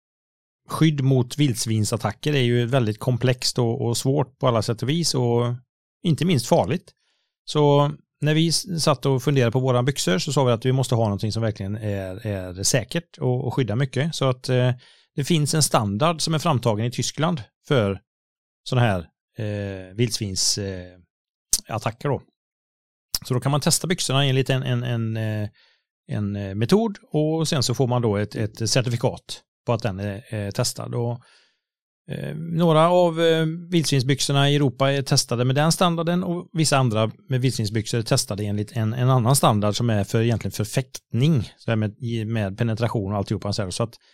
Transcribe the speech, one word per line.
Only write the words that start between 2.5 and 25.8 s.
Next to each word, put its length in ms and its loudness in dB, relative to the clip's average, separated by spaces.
väldigt 340 0
komplext 600 0
och, 220 0
och 160 -2
svårt 420 -2
på 80 0
alla 140 2
sätt 220 -4
och 60 -2
vis 260 0
och 400 0
inte 220 0
minst 220 2
farligt. 460 0
Så 460 4
när 120 2
vi 140 4
s-, 360 -2
satt 220 2
och 180 0
funderade 280 2
på 80 0
våra 240 2
byxor 360 0
så 140 -4
sa 100 2
vi 80 4
att 140 0
vi 60 2
måste 240 0
ha 80 2
någonting 280 -2
som 100 -4
verkligen 340 -4
är, 520 -6
är 360 -6
säkert 540 -2
och, 300 -2
och 60 -4
skyddar 220 0
mycket. 400 -2
Så 140 0
att, 200 -4
eh, 220 4
det 80 -2
finns 300 2
en 100 4
standard 580 0
som 120 -2
är 60 0
framtagen 460 0
i 60 -4
Tyskland 500 -2
för 340 2
såna 180 0
här, 180 2
eh, 580 -8
vildsvins, 640 -2
eh, 420 -8
attacker 420 -4
då. 120 -4
Så 80 -4
då 60 0
kan 120 -2
man 100 0
testa 260 0
byxorna 380 0
enligt 240 0
en, 140 0
en, 200 -2
en, 340 -4
eh, 320 -4